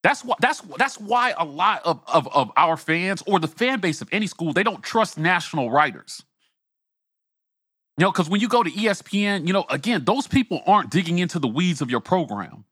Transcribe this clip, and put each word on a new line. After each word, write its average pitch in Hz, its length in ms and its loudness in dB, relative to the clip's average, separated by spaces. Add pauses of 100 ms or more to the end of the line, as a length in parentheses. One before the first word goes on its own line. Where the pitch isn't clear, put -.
That's - 220 2
why, 247 160 -2
that's, 262 200 0 (160)
that's 269 240 -2
why 240 380 0
a 165 60 -2
lot 165 400 -2
of, 160 220 -2
of, 139 220 2
of 127 280 0
our 160 200 4
fans 175 500 -2
or 196 120 4
the 160 100 0
fan 254 320 -2
base 175 220 -2
of 196 100 -12
any 208 140 -2
school, 170 260 -6
they 185 100 2
don't 208 200 -2
trust - 340 0
national 156 540 0
writers. 135 520 0 (1700)
You 165 80 4
know, - 80 2
'cause 160 160 0
when 202 120 0
you 233 80 -2
go 233 140 2
to 170 160 -2
E 220 100 0
S 196 140 -2
P 202 220 -2
N, 196 220 -2
you 185 60 0
know, 190 180 2
again, 180 340 -2
those 247 220 0
people 233 400 -2
aren't 196 240 4
digging 175 300 0
into 175 180 -2
the 135 100 -2
weeds 160 320 0
of 127 100 -4
your 120 100 0
program. 107 720 -4